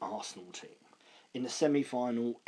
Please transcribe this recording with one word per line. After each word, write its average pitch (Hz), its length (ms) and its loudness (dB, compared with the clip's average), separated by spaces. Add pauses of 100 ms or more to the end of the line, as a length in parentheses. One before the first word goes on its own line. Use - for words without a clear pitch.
Arsenal 101 480 -8
team - 200 -14 (640)
in 123 100 -2
the 123 40 -2
semi-final, 123 1000 2